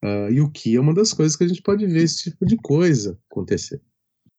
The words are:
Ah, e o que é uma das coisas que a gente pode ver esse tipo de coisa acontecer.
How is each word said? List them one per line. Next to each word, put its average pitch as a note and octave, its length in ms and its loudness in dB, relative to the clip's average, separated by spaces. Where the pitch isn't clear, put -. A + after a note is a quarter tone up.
Ah, G2+ 280 -4
e B2+ 100 2
o D3 100 0
que A#2 260 -2
é B2 40 4
uma D3 140 4
das G#3 180 0
coisas D#3 240 0
que - 80 0
a F3 40 0
gente F3+ 140 -4
pode G#3 240 0
ver E3 160 2
esse E3 280 -2
tipo - 140 -6
de G3+ 120 4
coisa C#3+ 640 0
acontecer. G2 500 -6